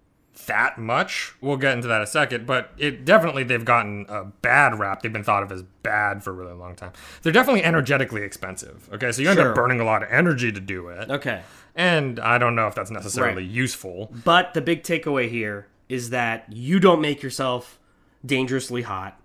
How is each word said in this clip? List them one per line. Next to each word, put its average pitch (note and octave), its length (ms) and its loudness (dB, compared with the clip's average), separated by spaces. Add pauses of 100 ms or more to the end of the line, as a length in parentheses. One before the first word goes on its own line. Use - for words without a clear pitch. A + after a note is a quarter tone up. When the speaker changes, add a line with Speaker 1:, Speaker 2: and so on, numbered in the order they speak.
(480)
Speaker 1:
that A2+ 320 2
much. A#2+ 640 -2
We'll C#3 160 -2
get C3 180 2
into A#2+ 120 -4
that A#2 100 2
in G#2+ 60 2
a G#2 40 -4
second, B2+ 400 0
but C3 300 -2
it C#3+ 280 -4
definitely, D#3+ 380 4
they've A#2+ 220 0
gotten G#2 440 2
a G#2 160 -8
bad A#2+ 540 2
rap. G2 240 -2
They've A2 100 -6
been G#2+ 100 -6
thought G2+ 200 2
of G2 80 -8
as F#2 100 -10 (220)
bad G#2 400 0
for G2 80 -8
a - 20 -10
really F2+ 200 -12
long F2 220 -16
time. F#2 160 -16 (300)
They're E3 120 0
definitely A#3+ 300 4
energetically C3+ 600 0
expensive, - 680 -14
okay? A#2+ 180 -4
So A#2+ 100 -4
you D#3 80 2
end G3 100 6
Speaker 2:
Sure. C3+ 100 4
Speaker 1:
up A2 60 0
burning A#2+ 240 2
a A#2 60 0
lot G#2+ 180 2
of G#2 80 -8
energy B2+ 400 2
to G2+ 80 -8
do F#2 300 -8
it. F#2+ 200 -12
Speaker 2:
Okay. C3 320 -6 (340)
Speaker 1:
And D#3 440 0
I A2+ 180 4
don't A#2+ 180 2
know A2+ 120 2
if - 80 -6
that's G2+ 160 -6
necessarily G2+ 520 -2
Speaker 2:
Right. F#2 80 -10
Speaker 1:
useful. G#2+ 600 -6 (120)
Speaker 2:
But F3 300 4
the D#3+ 80 -2
big E3 220 -2
takeaway C#3+ 460 -2
here G#2+ 380 -6 (220)
is A#2+ 220 -6
that A#2 380 -2
you B2+ 300 0
don't E3+ 220 8
make D3 220 -2
yourself B2 560 -4 (460)
dangerously B2+ 580 0
hot. G2 420 -8